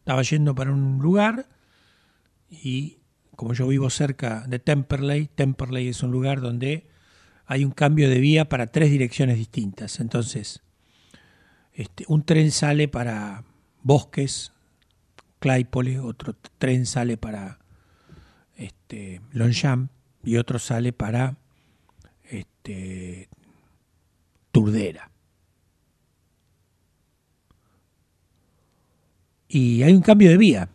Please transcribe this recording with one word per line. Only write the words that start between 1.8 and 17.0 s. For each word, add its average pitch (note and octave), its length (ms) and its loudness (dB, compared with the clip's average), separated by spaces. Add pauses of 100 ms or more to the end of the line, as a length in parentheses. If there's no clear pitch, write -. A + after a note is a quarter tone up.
y C#3+ 480 -8 (360)
como A#2 200 -6
yo B2+ 120 -2
vivo C3+ 220 0
cerca B2+ 580 -6
de B2 120 -6
Temperley, C#3+ 680 -2
Temperley B2+ 600 -4
es A#2+ 140 -8
un B2 80 -4
lugar C3 320 -2
donde B2+ 480 -6 (560)
hay C3+ 180 -2
un C3+ 60 -2
cambio D3 400 4
de B2+ 100 4
vía D3+ 300 4
para B2 160 -2
tres D3+ 240 2
direcciones C3 480 0
distintas. A2 640 -8
Entonces, A#2 600 -8 (1120)
este, - 360 -14
un D3+ 160 0
tren D#3 260 4
sale D3 380 0
para A2 560 -8 (380)
Bosques, - 680 0 (840)
Claypole, B2+ 600 -2
otro A#2 360 -10
t-, - 240 -20
tren B2+ 260 0
sale A#2+ 320 -4